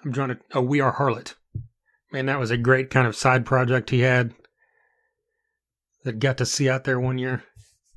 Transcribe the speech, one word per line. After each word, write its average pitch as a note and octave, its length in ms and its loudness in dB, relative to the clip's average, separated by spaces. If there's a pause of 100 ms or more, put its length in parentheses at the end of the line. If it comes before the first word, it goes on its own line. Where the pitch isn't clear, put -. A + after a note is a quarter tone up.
I'm C#3+ 60 -4
drawing B2+ 220 -4
a, B2 60 -8 (140)
a C3 100 0
We C#3 180 0
Are C3 160 2
Harlot. C3 380 -2 (760)
Man, C3+ 160 -4
that C3+ 140 -2
was A2+ 100 -4
a B2 60 0
great C3 340 2
kind C3 160 4
of G#2+ 100 -4
side B2+ 300 2
project B2+ 440 0
he B2+ 100 2
had B2 340 2 (1700)
that A2+ 160 -6
got C3 200 0
to A#2+ 80 0
see C#3 220 0
out C3 160 -2
there B2+ 160 0
one B2+ 180 -2
year. B2+ 260 -6 (520)